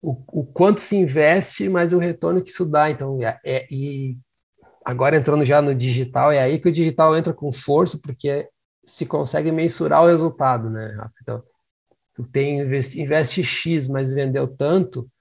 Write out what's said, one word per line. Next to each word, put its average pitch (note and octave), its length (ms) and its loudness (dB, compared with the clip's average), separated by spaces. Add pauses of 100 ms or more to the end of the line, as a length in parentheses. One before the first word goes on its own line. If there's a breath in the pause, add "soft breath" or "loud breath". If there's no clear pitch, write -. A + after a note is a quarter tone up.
o, D3+ 160 -6 (240)
o - 40 -4
quanto G3+ 360 2
se - 140 -4
investe, E3+ 720 2
mas F3 240 0
o F3+ 60 4
retorno E3+ 420 -2
que F3+ 80 -12
isso - 160 -4
dá. D3+ 240 2
Então, C3+ 320 -4
é, A2+ 240 -4
é, C3 240 -4
e C3+ 480 -8 (680)
agora C3+ 320 2
entrando D3+ 300 2
já C#3+ 160 6
no C#3+ 140 0
digital, B2+ 560 0
é C#3+ 80 2
aí C3+ 200 2
que F3+ 100 2
o - 40 0
digital D#3+ 420 2
entra D#3+ 180 -2
com D3 200 -8
força, D#3 480 0
porque C#3+ 460 -6 (360)
se - 220 -10
consegue D3+ 460 -2
mensurar D#3+ 520 2
o E3+ 40 8
resultado, C#3 640 2
né, A2 280 -10
Rafa? G#2+ 240 -14
Então, A#2+ 220 -10 (720)
tu B2+ 80 -10
tem C#3+ 360 -2
investi-, C3+ 400 -4
investe D3+ 440 -2
X, D3+ 440 -2
mas C3+ 260 -2
vendeu C3+ 340 -2
tanto D3+ 600 -2 (140)